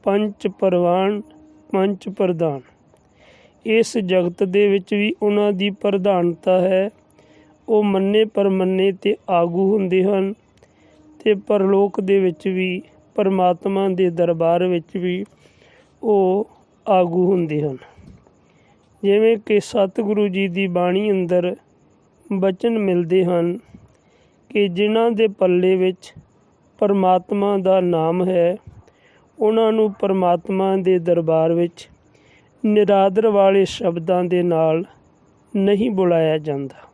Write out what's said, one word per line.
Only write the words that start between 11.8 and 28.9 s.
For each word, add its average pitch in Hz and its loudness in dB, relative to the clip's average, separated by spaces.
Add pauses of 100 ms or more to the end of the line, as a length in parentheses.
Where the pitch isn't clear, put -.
ਦੇ 196 0
ਵਿੱਚ 185 -2
ਵੀ, 185 -4 (320)
ਪਰਮਾਤਮਾ 196 0
ਦੇ 185 0
ਦਰਬਾਰ 170 0
ਵਿੱਚ 175 -4
ਵੀ 180 -4 (800)
ਉਹ 202 0 (400)
ਆਗੂ 180 2
ਹੁੰਦੇ 156 -2
ਹਨ। 139 -6 (1300)
ਜਿਵੇਂ 220 4 (100)
ਕਿ 208 2
ਸਤਿਗੁਰੂ 208 -2
ਜੀ 196 -2
ਦੀ 190 -4
ਬਾਣੀ 180 -2
ਅੰਦਰ 180 -2 (760)
ਬਚਨ 196 -2
ਮਿਲਦੇ 180 0
ਹਨ 175 -2 (880)
ਕਿ 202 0
ਜਿਨ੍ਹਾਂ 214 0
ਦੇ 220 0
ਪੱਲੇ 185 0
ਵਿੱਚ 185 -4 (640)
ਪਰਮਾਤਮਾ 202 0
ਦਾ 190 2
ਨਾਮ 175 0
ਹੈ, 180 0 (840)